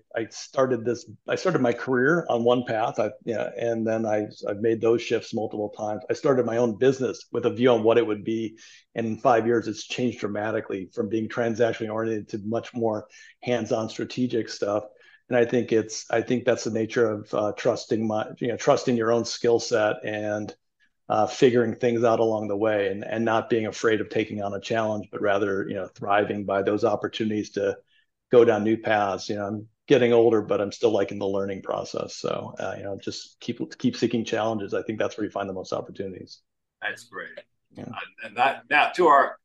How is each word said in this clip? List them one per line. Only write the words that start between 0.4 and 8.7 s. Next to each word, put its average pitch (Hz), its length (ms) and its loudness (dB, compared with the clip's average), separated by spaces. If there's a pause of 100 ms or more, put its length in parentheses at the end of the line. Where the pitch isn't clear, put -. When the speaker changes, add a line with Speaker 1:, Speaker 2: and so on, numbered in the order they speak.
Speaker 1:
this, 113 260 -4 (160)
I 135 100 -2
started 156 260 2
my 120 100 4
career 131 560 0
on 117 160 0
one 123 220 4
path, 117 340 -2
I, 107 120 0 (120)
you 117 80 -4
know, - 260 -4
and 113 280 -2
then 113 180 0
I, 107 220 0 (200)
I've 101 140 -4
made 113 220 2
those 117 180 4
shifts - 320 -4
multiple 107 380 -4
times. 107 400 -6
I - 20 0
started 127 320 2
my 113 140 -2
own 120 180 2
business 127 560 2
with 120 140 0
a 117 40 2
view 120 200 4
on 113 120 4
what 113 140 6
it 117 100 4
would 104 180 -4
be. 113 340 -4 (360)